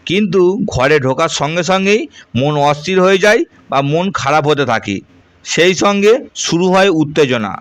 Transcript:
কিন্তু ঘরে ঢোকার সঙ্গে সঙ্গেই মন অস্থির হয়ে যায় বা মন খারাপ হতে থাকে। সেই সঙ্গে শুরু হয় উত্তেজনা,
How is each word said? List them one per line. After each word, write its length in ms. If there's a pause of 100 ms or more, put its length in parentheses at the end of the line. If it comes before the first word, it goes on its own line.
কিন্তু 360 (240)
ঘরে 340
ঢোকার 380
সঙ্গে 260
সঙ্গেই 380 (340)
মন 180 (100)
অস্থির 360
হয়ে 260
যায় 160 (280)
বা 120
মন 300
খারাপ 360
হতে 180
থাকে। 300 (500)
সেই 300
সঙ্গে 380 (220)
শুরু 360
হয় 220
উত্তেজনা, 680